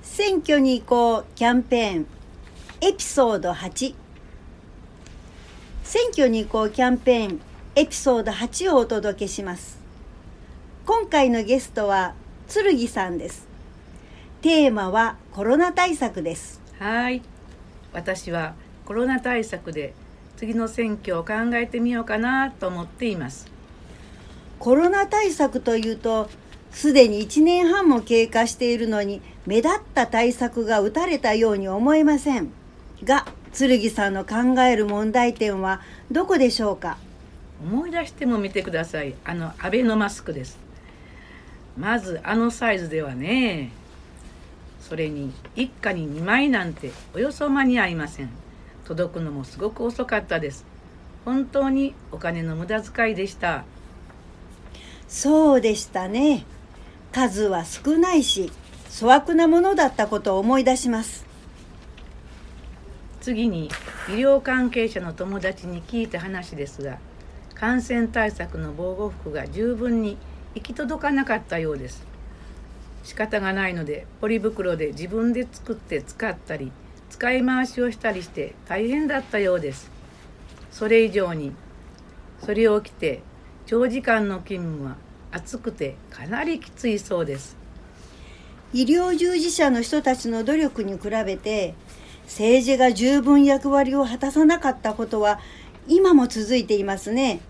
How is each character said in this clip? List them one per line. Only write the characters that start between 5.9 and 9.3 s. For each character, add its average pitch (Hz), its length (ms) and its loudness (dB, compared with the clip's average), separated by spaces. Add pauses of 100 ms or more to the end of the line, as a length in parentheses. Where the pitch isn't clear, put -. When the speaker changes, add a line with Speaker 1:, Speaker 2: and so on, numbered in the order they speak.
Speaker 1:
挙 277 200 4
に 220 160 0
行 - 60 -12
こ 220 140 0
う 214 40 0
キ 247 140 0
ャ 247 80 4
ン 247 80 2
ペ 233 260 4
ー 190 80 -4
ン 156 80 -8 (320)
エ 302 140 6
ピ - 80 -10
ソ 247 240 2
ー 208 40 -4
ド 214 80 -4
八 240 380 -4
を 302 80 6
お 233 80 6
届 208 360 -4
け 202 60 -4
し 202 140 -8